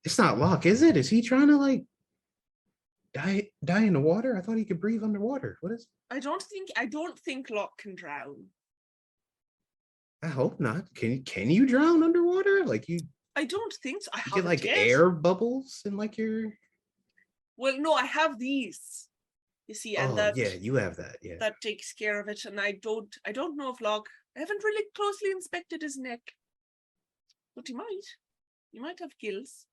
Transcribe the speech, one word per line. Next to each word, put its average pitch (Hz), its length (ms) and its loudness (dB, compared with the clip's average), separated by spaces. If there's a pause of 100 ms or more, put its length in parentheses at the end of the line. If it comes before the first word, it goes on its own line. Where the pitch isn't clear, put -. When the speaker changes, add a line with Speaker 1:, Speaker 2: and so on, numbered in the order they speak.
Speaker 1:
It's - 140 0
not 139 200 6
Locke, 165 280 4
is 220 160 6
it? 320 140 8
Is 135 120 4
he 233 140 6
trying 262 260 4
to, 294 80 8
like, 277 280 2 (1300)
die, 196 360 -2 (140)
die 185 200 4
in 208 80 4
the 147 80 4
water? 208 360 2
I 185 40 -2
thought 214 160 -4
he 220 80 0
could 180 160 -4
breathe 214 240 -2
underwater. 208 560 -4
What 190 120 -6
is 233 140 -10 (240)
Speaker 2:
I 262 80 -6
don't 294 240 -6
think, 381 340 -12
I 240 100 -2
don't 311 320 -8
think 269 320 -10
Locke 208 280 -6
can 196 160 -16
drown. 143 520 -14 (1800)
Speaker 1:
I 165 60 -6
hope 135 320 -2
not. 135 340 -2
Can, 127 300 -2
can 101 260 -2
you 214 160 6
drown 311 360 6
underwater? 359 640 4
Like, 113 240 -2
you 170 100 -4 (360)
Speaker 2:
I 294 100 -2
don't 392 280 -6 (100)
think 277 200 -8
so. - 100 -14
I 208 60 -8
Speaker 1:
you - 60 -8
get, - 120 -6
Speaker 2:
haven't 185 140 2
Speaker 1:
like, 165 140 2
Speaker 2:
yet. 220 140 0
Speaker 1:
air 135 320 6
bubbles 185 760 0
in, 202 120 -6
like, 214 220 -6
your 220 340 -4 (1040)
Speaker 2:
Well, 262 220 -2
no, 311 160 2
I 262 100 2
have 277 340 0
these. 254 680 -6 (600)
You 214 80 -14
see, 214 200 -6
and 135 160 2
Speaker 1:
Oh, - 40 -2
Speaker 2:
that, 104 200 2
Speaker 1:
yeah, 117 120 0
you 95 260 -4
have 104 220 0
that, - 260 -14
yeah. 87 160 -12
Speaker 2:
that 214 240 -4
takes 214 300 -10
care 208 280 -4
of 196 80 -12
it. 208 160 -10
And 202 160 -10
I 202 120 -2 (100)
don't, 220 320 -6 (100)
I 196 60 -8
don't 285 260 -6
know 277 140 -6
if 247 100 -14
Locke, 214 280 -2 (280)
I 247 40 -14
haven't 403 240 -6
really 427 200 -2 (120)
closely 403 340 -2
inspected 349 520 -10
his 285 140 -8
neck. 254 240 -10 (1300)
But 247 140 -14
he 262 60 -10
might. 392 280 -10 (680)
He 220 80 -18
might 330 180 -12
have 320 220 -14
gills. 214 520 -12